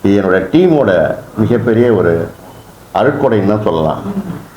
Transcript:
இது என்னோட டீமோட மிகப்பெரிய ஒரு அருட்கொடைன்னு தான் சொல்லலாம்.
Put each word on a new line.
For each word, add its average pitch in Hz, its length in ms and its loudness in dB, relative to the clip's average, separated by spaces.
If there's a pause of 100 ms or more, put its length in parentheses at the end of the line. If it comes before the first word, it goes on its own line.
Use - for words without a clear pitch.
இது 101 200 2
என்னோட 92 340 0
டீமோட 127 580 2 (220)
மிகப்பெரிய 113 560 2
ஒரு 85 360 0 (680)
அருட்கொடைன்னு 117 540 0
தான் 107 140 0
சொல்லலாம். 80 360 -2 (580)